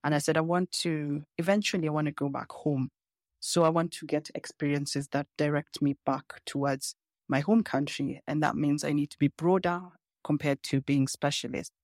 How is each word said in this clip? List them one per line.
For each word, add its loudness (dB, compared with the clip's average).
And 2
I 4
said, 2
"I 4
want 0
to, -2
eventually 0
I 0
want 0
to 0
go -2
back -8
home." -2
So 2
I 8
want 2
to -12
get -2
experiences -4
that -4
direct -2
me 0
back -4
towards -2
my 2
home 4
country. -2
And -2
that 2
means 2
I 0
need 0
to -20
be 6
broader 0
compared 0
to 0
being 2
specialist. -4